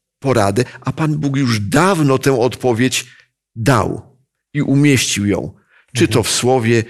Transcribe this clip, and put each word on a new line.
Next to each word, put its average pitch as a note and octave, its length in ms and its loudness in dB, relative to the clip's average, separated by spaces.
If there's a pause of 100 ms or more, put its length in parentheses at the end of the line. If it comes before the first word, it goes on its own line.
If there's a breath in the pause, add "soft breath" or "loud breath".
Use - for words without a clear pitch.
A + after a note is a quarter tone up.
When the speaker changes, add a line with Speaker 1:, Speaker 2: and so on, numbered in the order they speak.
(200)
Speaker 1:
poradę, A2 440 0 (180 loud breath)
a C3 100 -6
Pan D3+ 260 -2
Bóg C#3 200 -2
już A#2+ 220 0
dawno D3 580 2
tę C3+ 220 0
odpowiedź B2 680 -2 (500 loud breath)
dał A2 600 -2 (360)
i D3 80 -2
umieścił C#3 640 2
ją. G2 280 -4 (420 soft breath)
Czy D#3+ 120 2
to - 120 2
Speaker 2:
Mhm. G#2 40 0
Speaker 1:
w - 140 -4
słowie, A#2 520 2